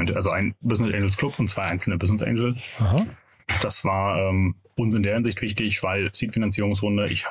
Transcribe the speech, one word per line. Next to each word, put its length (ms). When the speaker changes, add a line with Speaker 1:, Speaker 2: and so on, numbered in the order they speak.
Speaker 1:
also 160
ein 320
Business 320
Angels 240
Club 220
und 100
zwei 140
einzelne 340
Business 240
Angel. 340
Speaker 2:
Aha. 280
Speaker 1:
Das 240
war, 320
ähm, 260
uns 200
in 80
der 100
Hinsicht 280
wichtig, 420
weil 300
Seed-Finanzierungsrunde, 920
ich, 240